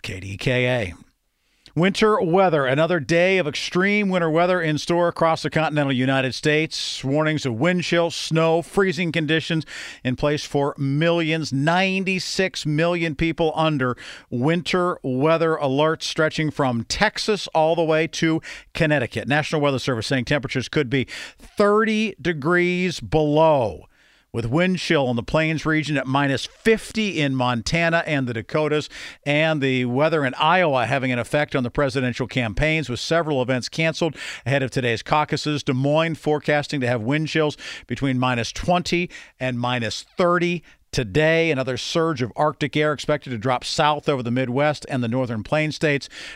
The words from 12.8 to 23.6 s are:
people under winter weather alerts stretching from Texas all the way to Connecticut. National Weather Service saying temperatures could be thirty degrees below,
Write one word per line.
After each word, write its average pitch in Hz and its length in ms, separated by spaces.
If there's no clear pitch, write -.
people 160 420
under 147 400
winter 170 720
weather 160 520
alerts 151 500
stretching 156 440
from 127 360
Texas - 680
all 160 220
the 170 80
way 160 240
to 160 340
Connecticut. 143 540
National 147 340
Weather 139 160
Service 117 300
saying 131 180
temperatures 131 440
could 147 200
be 127 180
thirty 214 840
degrees 175 800
below, 147 840